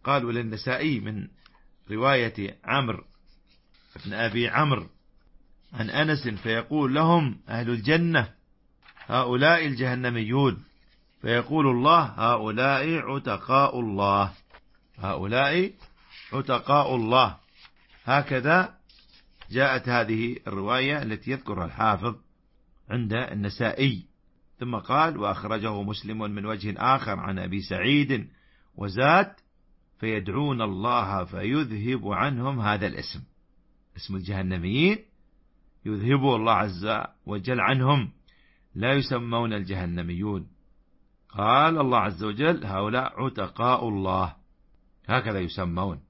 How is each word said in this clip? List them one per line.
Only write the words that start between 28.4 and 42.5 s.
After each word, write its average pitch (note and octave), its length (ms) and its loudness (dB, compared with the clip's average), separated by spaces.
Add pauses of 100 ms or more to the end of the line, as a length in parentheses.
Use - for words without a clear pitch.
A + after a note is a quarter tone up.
وزاد: C3+ 580 2 (680)
"فيدعون A2 600 -2
الله G2+ 640 -2
فيذهب G#2+ 880 -4
عنهم B2 480 -2
هذا G#2 260 0
الاسم". - 360 -8 (760)
اسم G2 200 -8
الجهنميين F#2+ 840 0 (880)
يذهبه B2 500 2
الله A2 160 2
عز G2 360 0 (380)
وجل G#2 340 -4
عنهم، C3 520 2 (600)
لا A#2+ 180 0
يسمون A#2+ 600 0
الجهنميون. F2+ 960 -4 (800)
قال C#3 500 4
الله B2 200 2
عز F#2+ 260 -2
وجل: B2+ 400 0